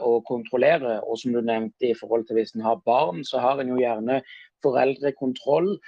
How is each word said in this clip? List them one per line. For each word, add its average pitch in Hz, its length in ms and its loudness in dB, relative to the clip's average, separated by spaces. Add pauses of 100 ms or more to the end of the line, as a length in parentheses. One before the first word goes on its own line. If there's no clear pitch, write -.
og 117 260 2
kontrollere. 127 760 0
Og 113 160 -4
som 120 160 -2
du 120 80 2
nevnte 113 480 -2
i 110 80 0
forhold 110 260 0
til 110 140 0
hvis 107 160 -4
en 110 100 -6
har 110 220 2
barn, 156 400 2
så 123 160 -2
har 139 160 2
en 127 100 -4
jo 127 80 0
gjerne 120 440 0 (420)
foreldrekontroll. 139 1120 0 (140)